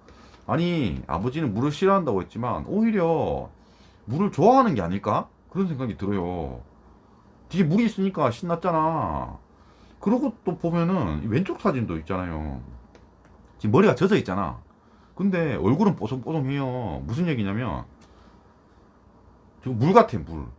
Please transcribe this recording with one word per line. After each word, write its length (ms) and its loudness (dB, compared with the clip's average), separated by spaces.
아니, 600 -2
아버지는 460 -2
물을 180 0
싫어한다고 520 2
했지만 440 -6
오히려 840 0
물을 260 0
좋아하는 420 6
게 80 0
아닐까? 460 -2
그런 160 -2
생각이 300 -4
들어요. 640 -4
뒤에 160 2
물이 200 4
있으니까 460 0
신났잖아. 1080 -2
그러고 340 0
또 120 -2
보면은 640 0
이 40 -6
왼쪽 340 0
사진도 360 0
있잖아요. 640 -6
지금 160 0
머리가 220 8
젖어 200 4
있잖아. 460 -2
근데 400 0
얼굴은 420 4
뽀송뽀송해요. 1080 -4
무슨 220 -2
얘기냐면 560 -2
지금 140 -4
물 160 4
같아, 260 6
물. 260 -10